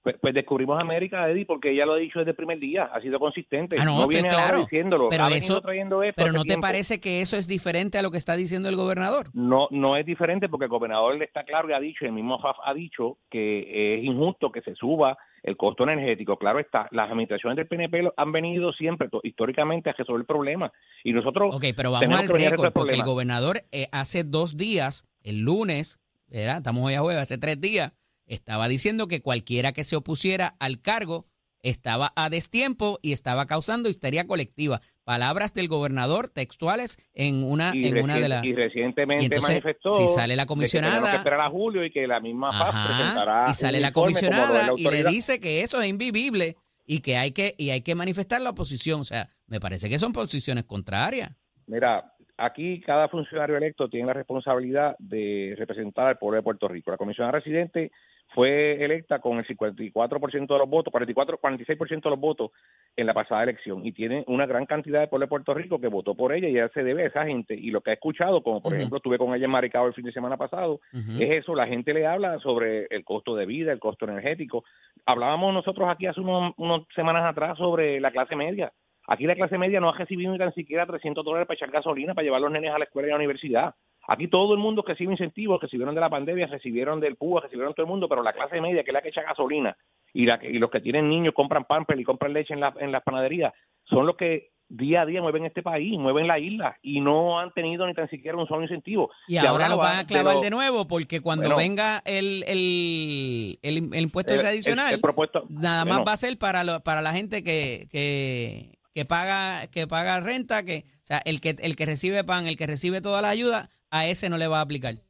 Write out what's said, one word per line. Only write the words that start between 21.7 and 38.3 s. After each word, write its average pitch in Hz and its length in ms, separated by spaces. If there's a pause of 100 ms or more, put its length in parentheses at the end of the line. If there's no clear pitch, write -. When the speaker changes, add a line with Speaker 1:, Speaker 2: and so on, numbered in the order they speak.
Speaker 2:
pero 127 160
vamos 123 160
Speaker 1:
tenemos 185 140
Speaker 2:
al 196 60
Speaker 1:
que 180 60
venir 156 140
a 151 40
Speaker 2:
récord, 165 160
Speaker 1:
resolver - 60
Speaker 2:
porque 139 200
el 127 80
Speaker 1:
problemas. 131 120
Speaker 2:
gobernador, 127 500 (100)
eh, 135 180
hace 143 320
dos 156 320
días, 160 540 (140)
el 104 180
lunes, 160 580 (300)
¿verdad? 120 280
Estamos 123 280
hoy 135 80
a 143 80
jueves, 165 200
hace 131 160
tres 147 220
días, 190 340 (320)
estaba 110 420
diciendo 208 400
que 170 140
cualquiera 123 500
que 147 120
se 160 120
opusiera 180 640
al 131 220
cargo 190 440 (360)
estaba 123 540
a 160 140
destiempo 214 720
y 151 100
estaba 131 340
causando 214 440
histeria 156 360
colectiva. 147 540 (240)
Palabras 139 500
del 180 140
gobernador 147 600
textuales 180 680 (160)
en 135 300
una, 156 320
Speaker 1:
Y - 120
Speaker 2:
en - 140
una 147 140
de 147 120
Speaker 1:
reci-, - 20
Speaker 2:
las 123 160